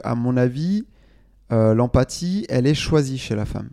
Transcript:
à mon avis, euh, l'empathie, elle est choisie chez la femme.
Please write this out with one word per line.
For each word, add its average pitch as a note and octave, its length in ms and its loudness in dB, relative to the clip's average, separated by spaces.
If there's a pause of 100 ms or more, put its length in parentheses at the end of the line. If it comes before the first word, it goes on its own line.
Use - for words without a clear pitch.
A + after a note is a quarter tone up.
à A#2 100 -2
mon B2 220 0
avis, D3+ 500 0 (680)
euh, A2 220 4
l'empathie, C3+ 720 0
elle B2+ 200 0
est D3+ 60 2
choisie C#3 440 0
chez - 160 -6
la G#2 120 -2
femme. - 260 -8